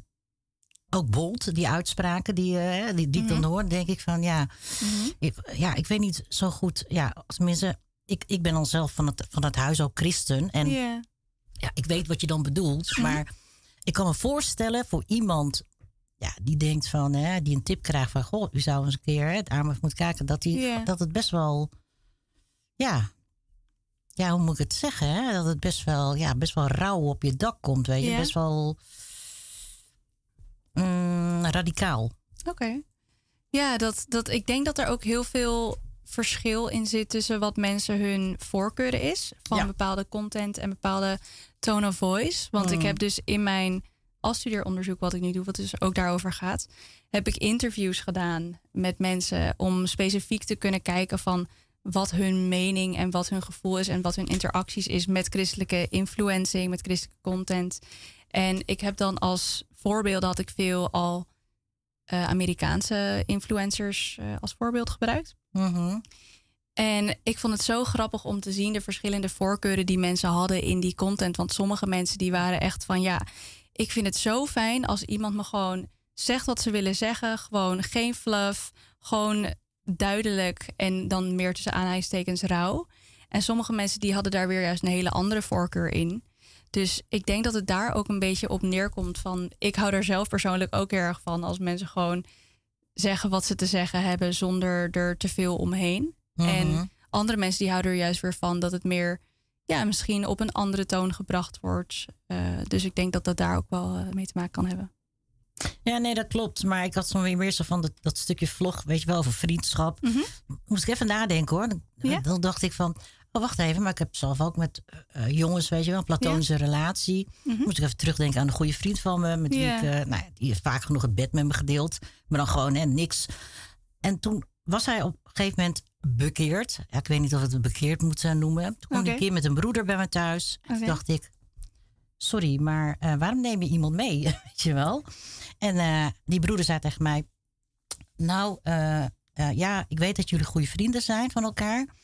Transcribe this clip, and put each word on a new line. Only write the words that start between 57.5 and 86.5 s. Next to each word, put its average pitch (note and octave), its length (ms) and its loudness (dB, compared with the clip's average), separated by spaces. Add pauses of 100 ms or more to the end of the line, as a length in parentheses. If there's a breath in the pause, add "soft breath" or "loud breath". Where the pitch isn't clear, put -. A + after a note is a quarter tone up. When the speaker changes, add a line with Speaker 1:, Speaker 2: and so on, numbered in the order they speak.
Speaker 2:
En F#3+ 380 0
ik G3 160 -4
heb G3+ 160 -2
dan G3 200 0
als - 460 -2 (120)
voorbeelden G3+ 540 2
had F3+ 100 0
ik F3+ 160 -4
veel F#3 360 2
al, F3 360 0 (800)
eh, F3 220 -2
Amerikaanse F#3 1000 0
influencers, G3+ 920 -2
eh, G#3+ 60 -8 (140)
als - 180 -8
voorbeeld A#3 320 0
gebruikt. A#3+ 460 -2 (160)
Speaker 1:
Mhm. F#3 480 0 (760 loud breath)
Speaker 2:
En G#3 500 0
ik A3+ 160 -2
vond A3 140 2
het G#3 80 -2
zo A#3 220 2
grappig A3 420 -2
om G3+ 140 -2
te G3 120 -4
zien G3+ 220 0
de G#3 80 -2
verschillende G3 480 -2
voorkeuren F#3+ 560 0
die F#3 140 2
mensen F3+ 300 2
hadden F3+ 320 2
in F3+ 180 0
die F3+ 160 0
content. F#3+ 420 0
Want F3 160 -2
sommige G3+ 340 0
mensen F3+ 300 0
die F#3 140 0
waren F3+ 280 2
echt - 260 -2
van, F#3 160 2
"Ja, F#3 240 0 (460 loud breath)
ik A3 200 -2
vind A3 140 0
het F#3+ 100 0
zo A#3+ 300 0
fijn A#3+ 400 0
als G3+ 180 0
iemand G#3 320 -2
me G#3 80 -2
gewoon F#3 440 -2 (260)
zegt B3+ 320 -2
wat B3 160 0
ze A3+ 100 0
willen G3 240 2
zeggen. A3+ 420 -2
Gewoon F#3 460 0
geen A#3 320 0
fluff, G3+ 560 0 (280 soft breath)
gewoon G#3+ 540 0 (300)
duidelijk." G3 920 0
En F#3 320 0
dan F#3 280 0
meer F#3 180 0
tussen - 200 -4
aanhalingstekens F#3 680 0
rauw. F#3 460 0 (420 loud breath)
En G3+ 120 0
sommige A3+ 320 0
mensen G3+ 260 -2
die G3 140 0
hadden G3 180 0
daar F#3+ 160 2
weer F#3 140 2
juist F3 220 0
een F#3 60 2
hele F3+ 200 2
andere G#3 320 0
voorkeur F3 500 0
in. E3+ 320 0 (460 loud breath)